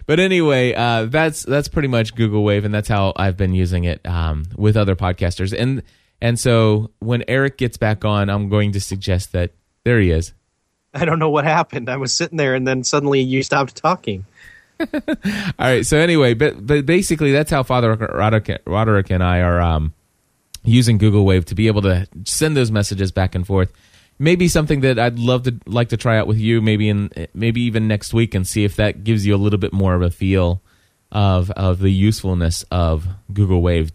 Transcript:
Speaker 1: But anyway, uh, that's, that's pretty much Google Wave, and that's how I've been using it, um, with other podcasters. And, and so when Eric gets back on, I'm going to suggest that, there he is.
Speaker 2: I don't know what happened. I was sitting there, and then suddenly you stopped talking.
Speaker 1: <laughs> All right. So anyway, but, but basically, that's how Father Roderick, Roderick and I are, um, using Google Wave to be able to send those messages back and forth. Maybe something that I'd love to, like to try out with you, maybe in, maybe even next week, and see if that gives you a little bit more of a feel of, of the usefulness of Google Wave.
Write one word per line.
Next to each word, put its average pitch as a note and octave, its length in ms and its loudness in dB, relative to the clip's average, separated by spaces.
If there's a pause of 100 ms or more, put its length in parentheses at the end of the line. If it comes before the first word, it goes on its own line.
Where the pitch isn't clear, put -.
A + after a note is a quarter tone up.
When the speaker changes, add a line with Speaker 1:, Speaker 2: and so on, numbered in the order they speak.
Speaker 1:
But D#3 140 0
anyway, D#3 560 2
uh, A#2 300 0
that's, D3+ 380 -2
that's C#3+ 240 -2
pretty D3+ 200 -2
much A2+ 260 0
Google G#2+ 300 0
Wave, G#2 200 2
and G#2 100 -4
that's G#2+ 140 -2
how G2 280 0
I've F#2 220 -2
been F#2 180 0
using F2+ 300 0
it, F2 200 -4
um, D#2+ 400 -4 (100)
with G#2+ 220 2
other G2 180 2
podcasters. F#2 640 -4
And, C3 240 -2 (400)
and A#2 180 0
so A2 600 2
when A#2+ 280 -2
Eric C3+ 300 0
gets A#2+ 200 -4
back G#2+ 280 -2
on, G#2 240 0
I'm G2+ 200 -2
going G#2 240 0
to G2+ 60 -2
suggest F#2+ 520 -4
that, F2 200 -2 (320)
there A#2+ 160 2
he F#2 120 4
is. E2 220 -2 (600)
Speaker 2:
I D#3 120 -2
don't E3 120 0
know D#3 140 0
what D3 120 2
happened. D3+ 460 -2
I B2+ 80 -4
was C3 160 -4
sitting E3+ 240 -4
there, C#3 160 2
and C3 140 0
then C3 160 0
suddenly C#3+ 380 0
you C3 200 0
stopped C#3 340 -2
talking. G#2+ 500 -4 (540)
Speaker 1:
<laughs> - 0 -
All D4+ 220 -6 (560)
right. B2+ 280 0
So D3+ 120 2
anyway, D3+ 380 2
but, A2+ 320 -2
but D3 180 0
basically, D#3+ 460 0
that's D3 180 0
how C#3+ 140 0
Father A#2+ 320 0
Roderick, G#2+ 680 -2
Roderick G#2 440 0
and F#2 140 0
I F2+ 160 2
are, F2 200 2
um, D#2 340 0 (720)
using A#2 320 4
Google G2+ 280 4
Wave F#2 200 4
to - 100 -8
be G#2+ 120 2
able G#2 140 0
to F#2+ 260 0 (160)
send D#3 320 -2
those B2 160 2
messages G2 400 -2
back F#2 240 -2
and F2+ 100 -2
forth. F#2+ 280 -2 (440)
Maybe F3 300 2
something D3+ 340 0
that C3 160 2
I'd A#2+ 220 0
love B2 240 0
to, B2 220 -4
like A#2 240 -2
to A#2 80 -4
try A2+ 200 0
out G#2+ 80 0
with A2 120 0
you, A2+ 240 2
maybe G#2+ 260 2
in, G2+ 220 0 (240)
maybe A2+ 300 -2
even A2 260 -2
next G#2+ 240 -4
week, A#2 200 0
and F2+ 140 -2
see G#2+ 160 -2
if G2+ 140 -2
that G#2 260 -2
gives G#2+ 220 0
you G2+ 100 4
a - 20 2
little G#2 220 0
bit F#2 140 -4
more F#2+ 200 2
of F2+ 80 2
a F2 80 2
feel F#2 520 0 (500)
of, F#2+ 400 2
of F#2 280 0
the G2 120 2
usefulness F#2+ 800 0
of E2 340 0 (280)
Google F#2+ 280 4
Wave. E2+ 340 2